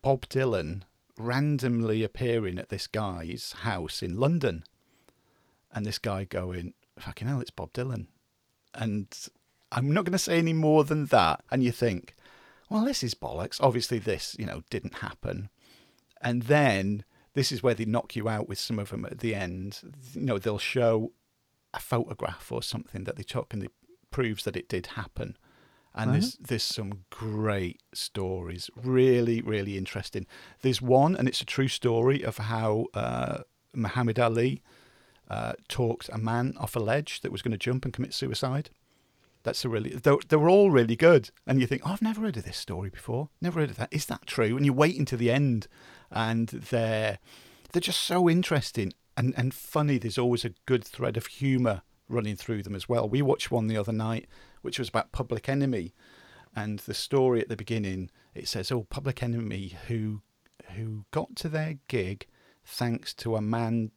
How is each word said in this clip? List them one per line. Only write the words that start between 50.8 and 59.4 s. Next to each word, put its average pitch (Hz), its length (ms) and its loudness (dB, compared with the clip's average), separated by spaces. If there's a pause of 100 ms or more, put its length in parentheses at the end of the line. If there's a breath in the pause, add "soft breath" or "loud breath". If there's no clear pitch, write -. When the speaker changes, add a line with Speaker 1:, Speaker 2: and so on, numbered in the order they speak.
Speaker 1:
thread 127 340 -4
of 117 80 -4
humour 123 560 0 (280)
running 107 260 -2
through 104 280 -4
them 98 120 -8
as 95 120 -10
well. 110 220 2
We 131 120 2
watched - 300 2
one 113 160 2
the 110 100 0
other 104 140 0
night, 110 360 -2 (340 soft breath)
which - 180 -6
was 127 80 -4
about - 240 -2
Public - 380 -4
Enemy. 131 440 0 (640 loud breath)
And 104 240 -4
the - 140 -10
story 127 480 2
at - 80 -4
the 110 80 -4
beginning, 98 520 -4 (240 soft breath)
it - 140 -10
says, 98 240 -4
"Oh, 120 120 0
Public 135 380 -6
Enemy, 107 540 -4 (120)